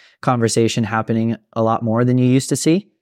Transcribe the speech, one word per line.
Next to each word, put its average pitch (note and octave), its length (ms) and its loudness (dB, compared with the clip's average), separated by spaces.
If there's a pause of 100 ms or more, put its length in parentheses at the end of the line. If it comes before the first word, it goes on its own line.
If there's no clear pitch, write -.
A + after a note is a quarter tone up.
(220)
conversation A#2 640 0
happening A2+ 540 -2 (160)
a A2+ 100 -2
lot A2+ 180 0
more A#2 240 0
than B2+ 120 2
you B2+ 80 2
used C3 240 2
to C#3+ 60 0
see? E3 360 0 (100)